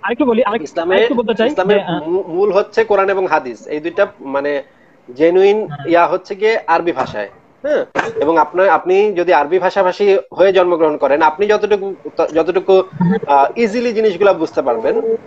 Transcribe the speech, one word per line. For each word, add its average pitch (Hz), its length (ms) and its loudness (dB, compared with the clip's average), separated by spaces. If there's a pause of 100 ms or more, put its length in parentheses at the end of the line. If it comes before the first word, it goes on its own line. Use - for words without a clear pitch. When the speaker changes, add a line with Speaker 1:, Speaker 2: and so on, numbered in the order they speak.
Speaker 1:
আরেকটু 240 220 -2
বলি, 240 200 2
আরেক-, 208 180 -2
Speaker 2:
ইসলামের, 170 340 -2
Speaker 1:
আরেকটু 220 180 2
বলতে 226 200 -2
চাই 226 140 0
Speaker 2:
ইসলামের 202 280 0
Speaker 1:
যে, 196 60 0
আহ, 160 260 -6
Speaker 2:
মূ-, 180 200 -2
মূল 185 240 0
হচ্ছে 208 320 0
কোরআন 196 260 0
এবং 190 160 -2
হাদিস। 135 400 -4
এই 151 140 -6
দুইটা 170 260 -2 (140)
মানে 139 420 -4 (540)
জেনুইন 190 500 4
Speaker 1:
হ্যাঁ। 143 220 -12
Speaker 2:
ইয়া 170 180 4
হচ্ছে 185 280 -4
গিয়ে 214 320 0
আরবি 170 260 0
ভাষায়, 107 360 -6 (340)
হ্যাঁ? 262 220 -2 (360)
এবং 160 180 0
আপনার, 180 300 2
আপনি 185 440 2
যদি 175 220 0
আরবি 151 240 0
ভাষাভাষী 185 580 0 (160)
হয়ে 190 200 4
জন্মগ্রহণ 170 440 2
করেন, 147 260 0
আপনি 160 240 2
যতটুকু, 202 480 -2 (400)
যতটুকু, 180 480 2 (460)
আহ, 139 180 4 (100)
easily 233 360 -2
জিনিসগুলা 202 400 2
বুঝতে 160 300 -2
পারবেন 131 380 -2 (260)